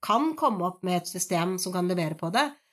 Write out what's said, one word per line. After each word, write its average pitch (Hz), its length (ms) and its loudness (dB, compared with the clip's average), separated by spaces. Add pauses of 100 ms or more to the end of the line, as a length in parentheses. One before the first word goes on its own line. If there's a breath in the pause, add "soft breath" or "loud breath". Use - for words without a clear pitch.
kan 294 320 2
komme 208 300 2
opp 180 160 -6
med 180 180 0
et - 80 -8
system 180 540 -2
som 185 100 -4
kan 180 160 0
levere 160 300 -2
på 165 160 -4
det. 269 100 4 (280 soft breath)